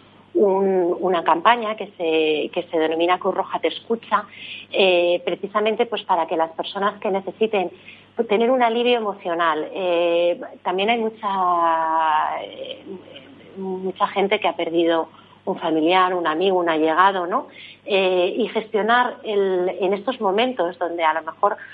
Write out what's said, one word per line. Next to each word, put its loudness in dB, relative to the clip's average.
un, 4
una 0
campaña 2
que -10
se, 0
que -6
se -2
denomina 2
Cruz -2
Roja -4
Te -2
Escucha, -4
eh, 4
precisamente, -2
pues, -6
para 0
que -4
las 0
personas -4
que -2
necesiten -2
tener 2
un 4
alivio 2
emocional. -2
Eh, 2
también 0
hay 2
mucha, 0
eh, -12
mucha -4
gente 0
que -2
ha 0
perdido 0
un -4
familiar, 2
un -2
amigo, 2
un 0
allegado, 2
¿no? -4
Eh, 0
y 0
gestionar 0
el, 0
en 0
estos -6
momentos 0
donde -4
a 4
lo -2
mejor, -2